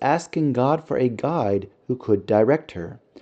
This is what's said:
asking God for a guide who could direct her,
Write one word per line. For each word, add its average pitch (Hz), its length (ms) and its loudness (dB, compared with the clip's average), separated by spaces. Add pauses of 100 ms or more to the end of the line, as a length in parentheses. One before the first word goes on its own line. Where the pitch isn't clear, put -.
asking 156 500 0
God 135 340 0
for - 100 -4
a 127 120 0
guide 110 600 -2 (180)
who 127 80 -4
could 107 320 -2
direct 110 460 2
her, 85 260 -12 (240)